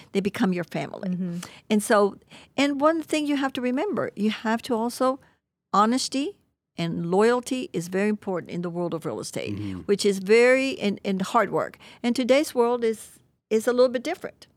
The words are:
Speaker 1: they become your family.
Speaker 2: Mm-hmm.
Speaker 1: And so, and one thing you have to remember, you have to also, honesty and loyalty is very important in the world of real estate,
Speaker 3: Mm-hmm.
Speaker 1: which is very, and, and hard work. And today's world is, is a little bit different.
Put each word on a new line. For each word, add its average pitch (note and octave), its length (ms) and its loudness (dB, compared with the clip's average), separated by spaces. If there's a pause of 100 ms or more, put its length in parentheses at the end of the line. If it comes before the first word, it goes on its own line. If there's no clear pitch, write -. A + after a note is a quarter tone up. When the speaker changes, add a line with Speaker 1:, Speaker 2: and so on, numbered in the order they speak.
(120)
Speaker 1:
they G3 80 0
become G3 320 -2
your F3 120 -4
family. - 460 -8
Speaker 2:
Mm-hmm. F3 260 -6 (340)
Speaker 1:
And G#3+ 120 4
so, G#3 340 2 (400)
and C#4 240 0
one D#4+ 200 2
thing D4+ 280 -2
you C#4+ 80 0
have C4+ 160 -2
to - 80 -8
remember, B3 560 -2
you G#3 140 0
have A3 320 -4
to B3+ 120 -4
also, B3 460 -2 (520)
honesty C4 640 2 (400)
and E3+ 340 -4
loyalty A#3+ 640 0
is E3+ 140 -4
very F#3+ 220 -2
important G3+ 420 -4
in F3 120 -6
the F3 80 -6
world E3+ 240 -4
of D#3+ 120 -8
real A2 140 -6
estate, - 360 -8
Speaker 3:
Mm-hmm. G2 260 -8
Speaker 1:
which G3 220 0
is G3+ 140 2
very, B3 640 6
and, G3+ 240 -2
and F#3+ 180 -2
hard G3+ 300 2
work. - 260 -4 (240)
And A#3+ 140 0
today's C4 380 2
world A#3+ 300 2
is, A3+ 280 -4 (380)
is A3 180 2
a A#3+ 40 2
little B3 160 6
bit B3 140 -4
different. - 540 -10